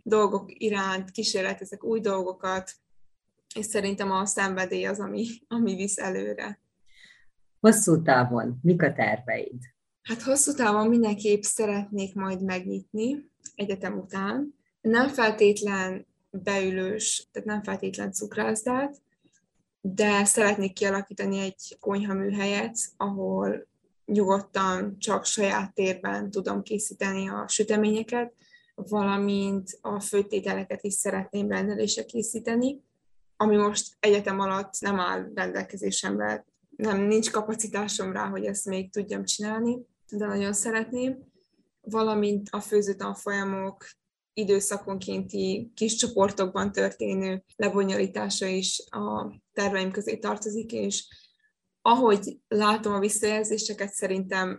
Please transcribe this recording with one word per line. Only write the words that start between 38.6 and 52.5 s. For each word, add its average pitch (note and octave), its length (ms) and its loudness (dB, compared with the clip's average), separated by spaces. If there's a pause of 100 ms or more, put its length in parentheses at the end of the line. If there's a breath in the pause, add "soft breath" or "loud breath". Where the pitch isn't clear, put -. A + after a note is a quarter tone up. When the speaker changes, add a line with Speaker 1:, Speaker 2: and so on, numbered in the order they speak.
Speaker 1:
még F#3+ 240 -4
tudjam G3 340 -4
csinálni, A3 600 -2 (240)
de G#3 160 -4
nagyon G3+ 260 -2
szeretném, A#3 680 -2 (600)
valamint G#3 720 0
a G3+ 100 -6
főzőtanfolyamok G3 1200 -2 (540)
időszakonkénti G3 1400 -2
kis A3 200 0
csoportokban G3 800 2
történő G3 720 0 (120)
lebonyolítása G3 920 0
is F#3+ 440 -2
a G#3 440 -4 (180)
terveim G3 380 0
közé G#3+ 260 -4
tartozik, G#3+ 560 -6
és G3+ 360 -4 (760 soft breath)
ahogy A3+ 560 4 (100)
látom G#3+ 440 4